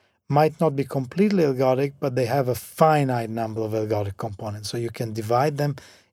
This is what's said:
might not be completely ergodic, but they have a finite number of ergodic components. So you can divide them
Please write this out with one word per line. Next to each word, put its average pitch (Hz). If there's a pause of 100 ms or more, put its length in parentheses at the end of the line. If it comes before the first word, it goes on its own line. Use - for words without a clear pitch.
(280)
might 151
not 160
be 139
completely 170
ergodic, 135
but 135
they 127
have 123
a 123
finite 135
number 110
of 110
ergodic 107
components. 107
So 120
you 117
can 113
divide 120
them 143 (360)